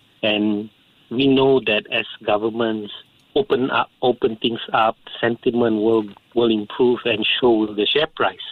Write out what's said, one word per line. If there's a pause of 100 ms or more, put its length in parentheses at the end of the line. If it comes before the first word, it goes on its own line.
(240)
and (400)
we
know
that
as (160)
governments (440)
open
up, (100)
open
things (140)
up, (240)
sentiment
will, (280)
will
improve
and (160)
show
the
share
price. (120)